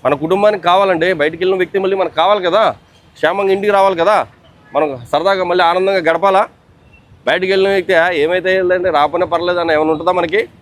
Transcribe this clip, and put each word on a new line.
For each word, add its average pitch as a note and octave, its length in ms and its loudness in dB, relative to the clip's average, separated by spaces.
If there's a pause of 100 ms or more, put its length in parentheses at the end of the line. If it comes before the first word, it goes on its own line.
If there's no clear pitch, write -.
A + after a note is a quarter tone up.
మన C3+ 80 0
కుటుంబానికి F#3 500 0
కావాలండి. F3+ 500 0
బయటికి D#3+ 300 -2
వెళ్ళిన F#3 140 0
వ్యక్తి F3+ 220 -2
మళ్ళీ F#3+ 180 -2
మనకు F3 180 -4
కావాలి F#3+ 280 0
కదా, F3+ 280 0 (420)
క్షేమంగా F#3+ 380 -2
ఇంటికి G3+ 220 0
రావాలి G3 220 2
కదా, E3+ 320 0 (480)
మనం C#3 240 -2 (120)
సరదాగా F#3 320 0
మళ్ళీ F3 220 2
ఆనందంగా F#3 320 0
గడపాలా? F#3 500 2 (800)
బయటికి F#3 240 0
వెళ్ళిన G3 220 2
వ్యక్తి, F#3 200 0
"ఆ, E3+ 160 4
ఏమైతే F3+ 480 0
వెళ్ళండి, F3+ 320 0
రాకపోయినా D#3 360 0
పర్లేదు" F3 340 -2
అని E3 140 0
ఏమైనా D#3 180 2
ఉంటుందా D#3+ 200 -2
మనకి? F3+ 380 -2 (120)